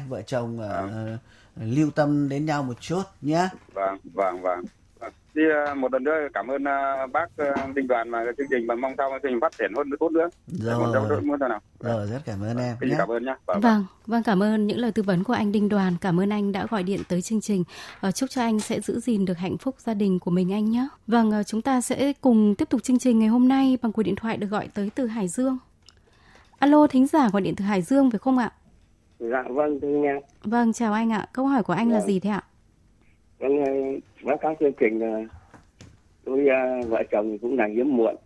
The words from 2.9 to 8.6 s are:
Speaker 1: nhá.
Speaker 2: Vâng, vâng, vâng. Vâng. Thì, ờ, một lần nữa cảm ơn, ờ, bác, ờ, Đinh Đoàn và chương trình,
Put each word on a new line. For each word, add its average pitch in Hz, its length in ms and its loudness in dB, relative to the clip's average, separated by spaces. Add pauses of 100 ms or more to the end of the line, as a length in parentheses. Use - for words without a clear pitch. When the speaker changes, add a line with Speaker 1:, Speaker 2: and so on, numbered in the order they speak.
Speaker 1:
nhá. 160 260 0 (260)
Speaker 2:
Vâng, 98 240 -4 (160)
vâng, 92 280 -2
vâng. 90 220 -2 (360)
Vâng. - 120 -14 (220)
Thì, 151 60 0 (260)
ờ, 143 80 -4
một 131 180 -2
lần 131 120 -2
nữa 147 80 0 (220)
cảm 104 160 -6
ơn, 139 140 -4
ờ, 139 480 -2
bác, 156 140 -2 (100)
ờ, 143 180 -2 (200)
Đinh 139 140 -2
Đoàn 117 220 0
và 117 80 -4 (200)
chương 139 120 -4
trình, 123 160 0